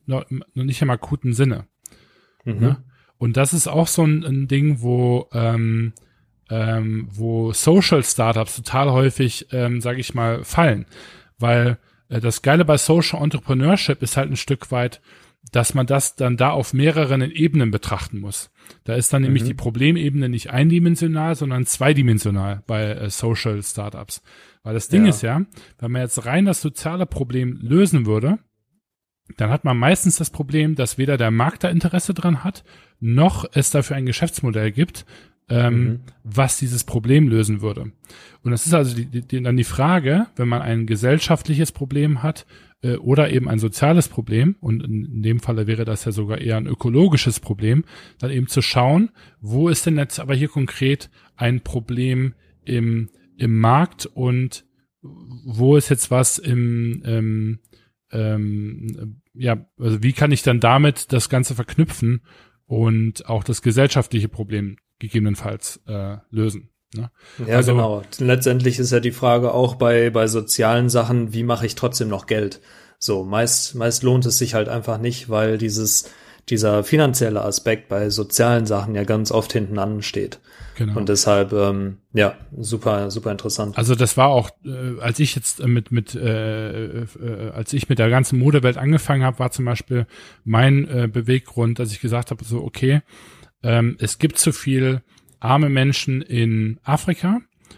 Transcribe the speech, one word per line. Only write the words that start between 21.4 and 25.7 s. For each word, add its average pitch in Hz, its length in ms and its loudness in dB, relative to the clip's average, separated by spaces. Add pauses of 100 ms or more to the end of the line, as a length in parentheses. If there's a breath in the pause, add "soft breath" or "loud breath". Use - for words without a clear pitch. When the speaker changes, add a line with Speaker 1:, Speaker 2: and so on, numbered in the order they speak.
Speaker 1:
zweidimensional 107 1000 0
bei, 107 260 -4
äh, 107 180 -8
Social 110 520 -4
Startups. - 600 -12 (420 soft breath)
Weil 110 100 -8
das 113 140 -4
Ding 196 160 6
Speaker 2:
Ja. 208 60 8
Speaker 1:
ist 120 120 0
ja, 127 200 0 (380 loud breath)